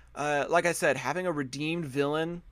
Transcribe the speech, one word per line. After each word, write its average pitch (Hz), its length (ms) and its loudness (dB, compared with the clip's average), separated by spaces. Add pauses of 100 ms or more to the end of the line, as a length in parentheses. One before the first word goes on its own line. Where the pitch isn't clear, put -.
(140)
Uh, 147 340 0
like 170 200 4
I 165 60 2
said, 151 220 2
having 147 300 -2
a 180 60 0
redeemed 151 540 -4
villain 151 680 0